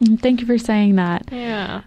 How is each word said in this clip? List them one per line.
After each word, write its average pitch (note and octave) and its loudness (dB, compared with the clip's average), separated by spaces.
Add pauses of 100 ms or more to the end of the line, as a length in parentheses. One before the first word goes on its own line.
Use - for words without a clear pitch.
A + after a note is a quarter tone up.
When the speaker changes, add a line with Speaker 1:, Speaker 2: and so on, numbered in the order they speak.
Speaker 1:
Mm, A3 2
thank B3 2
you A#3 -6
for A#3+ 2
saying G#3 2
that. F3 0
Speaker 2:
Yeah. A3 -8